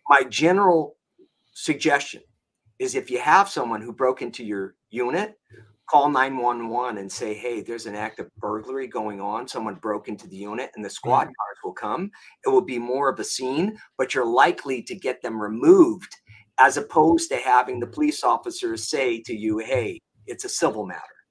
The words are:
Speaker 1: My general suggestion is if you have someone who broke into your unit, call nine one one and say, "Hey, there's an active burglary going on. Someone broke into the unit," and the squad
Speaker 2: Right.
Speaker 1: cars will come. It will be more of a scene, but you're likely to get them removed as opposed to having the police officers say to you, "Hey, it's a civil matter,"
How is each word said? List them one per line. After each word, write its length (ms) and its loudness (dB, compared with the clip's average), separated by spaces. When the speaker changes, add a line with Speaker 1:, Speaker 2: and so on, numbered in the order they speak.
Speaker 1:
My 140 8
general 760 4
suggestion 680 -2
is 160 -4
if 160 -6
you 80 -4
have 300 6
someone 320 -4
who 120 -10
broke 300 0
into 200 -10
your 320 -6
unit, 500 -4
call 220 4
nine 280 0
one 320 -2
one 280 -2
and 140 -10
say, 220 -6
"Hey, 280 -6
there's 240 -10
an 100 -10
active 420 -8
burglary 500 -6
going 340 -6
on. 260 -6
Someone 280 -8
broke 320 -6
into 200 -12
the 80 -18
unit," 400 -10
and 80 -10
the 60 -8
squad 380 0
Speaker 2:
Right. 80 -18
Speaker 1:
cars 280 -8
will 100 -8
come. 380 -6
It 40 2
will 120 6
be 160 -4
more 320 0
of 100 -2
a 40 -6
scene, 560 -2
but 160 -2
you're 120 2
likely 580 2
to 120 -12
get 260 -6
them 200 -6
removed 720 4
as 180 6
opposed 520 4
to 80 -2
having 420 2
the 80 -6
police 360 -2
officers 640 -2
say 340 -2
to 120 -10
you, 260 -2
"Hey, 420 -4
it's 180 -10
a 40 -8
civil 360 -2
matter," 160 -12